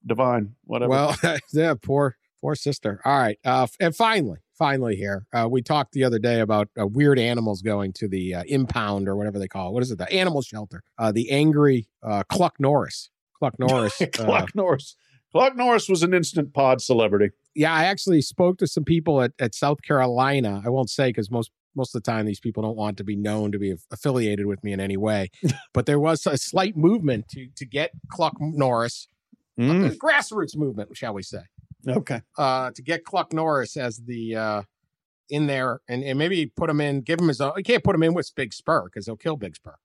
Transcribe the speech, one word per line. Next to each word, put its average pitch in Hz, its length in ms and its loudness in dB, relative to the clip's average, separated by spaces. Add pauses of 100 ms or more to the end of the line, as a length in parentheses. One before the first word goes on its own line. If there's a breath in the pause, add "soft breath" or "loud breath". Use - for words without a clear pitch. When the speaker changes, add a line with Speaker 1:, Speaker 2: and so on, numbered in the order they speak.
Speaker 1:
divine, 120 500 0 (100)
whatever. 120 260 -2
Speaker 2:
Well, 143 320 2
<laughs> 160 300 -4
yeah, 156 280 2
poor, 139 360 0 (240)
poor 147 140 -4
sister. 113 500 -6
All 139 120 4
right, 110 280 0
uh, 131 180 2
f-, - 160 -4
and 170 160 0
finally, 185 440 0 (180)
finally 135 400 0
here, 98 360 -6
uh, 117 160 0
we 131 120 0
talked 147 320 -2
the 131 100 2
other 117 160 2
day 117 220 2
about, 107 280 2 (100)
uh, 104 60 0
weird 135 320 4
animals 113 440 0
going 101 320 -2
to 107 140 -6
the, 92 280 -4
uh, 87 100 -6
impound 107 600 -2
or 98 80 -2
whatever 101 240 -4
they 95 80 -6
call 92 220 -8
it. 98 40 -6
What 120 100 -2
is 131 80 -4
it? 98 60 -8
The 90 140 -6
animal 180 300 0
shelter. 107 420 -12 (140)
Uh, 113 140 0
the 113 200 0
angry, 147 560 4 (160)
uh, 104 200 -2
Cluck - 360 0
Norris. 139 500 0 (300)
Cluck 135 160 -2
Speaker 1:
<laughs> - 40 -18
Speaker 2:
Norris, 127 420 2
uh, 165 120 2
Speaker 1:
Cluck 95 400 0
Norris. 175 420 -2 (360)
Cluck 262 240 4
Norris 240 320 2
was 175 160 4
an 180 100 2
instant 160 400 0
pod 131 280 4
celebrity. 104 520 2 (220)
Speaker 2:
Yeah, 156 180 2
I 160 120 4
actually 185 360 2
spoke 180 360 2
to 170 100 0
some 160 160 -2
people 156 380 2
at, 123 180 2
at 120 160 -2
South 143 260 0
Carolina. 127 840 2
I - 40 0
won't 127 200 0
say 127 240 0
'cause 104 180 -4
most, 117 200 -4 (220)
most 131 220 -6
of 113 80 -6
the 117 80 -2
time 110 140 -2
these 104 160 -4
people 110 220 -4
don't 110 120 -4
want 104 220 -4
to 98 80 -10
be 104 100 -6
known 104 380 -2
to 101 60 -4
be 98 120 -2
aff-, 87 200 -8
affiliated 110 540 -2
with 101 160 -4
me 101 120 -6
in 95 80 -4
any 98 160 -4
way. 101 320 0 (120)
Speaker 1:
<laughs> - 320 -2
Speaker 2:
But 127 120 0
there 147 160 2
was 160 260 0
a 147 100 2
slight 190 380 0
movement 156 540 2
to, 131 260 -16
to 135 100 -12
get 135 260 -4 (180)
Cluck 156 320 -2
Norris, 131 680 0 (500)
Speaker 1:
Mm. 151 320 4
Speaker 2:
a - 60 -4
grassroots 220 640 -2
movement, 113 400 -6
shall 113 160 -8
we 98 100 -8
say. 90 200 -12 (440)
Speaker 1:
Okay. 135 340 -2 (160)
Speaker 2:
Uh, 131 340 0
to 131 100 -20
get 165 240 -6
Cluck 175 260 -2
Norris 156 460 -2
as 120 280 -6
the, 113 300 -8
uh, 107 260 -2 (680)
in 147 180 0
there 131 400 -2
and, 123 160 -4
and 139 160 -4
maybe 165 260 0
put 160 240 -4
him 151 120 0
in, 139 220 -2
give 165 180 -2
him 165 80 4
his 123 100 -2
own, 143 160 -2
you 196 80 -6
can't 233 220 2
put 190 100 4
him 160 80 4
in 165 100 4
with - 220 -4
Big 123 180 -6
Spur 139 360 -2
'cause 98 160 -12
he'll 110 100 -8
kill 156 220 -4
Big 95 180 -10
Spur. - 300 -20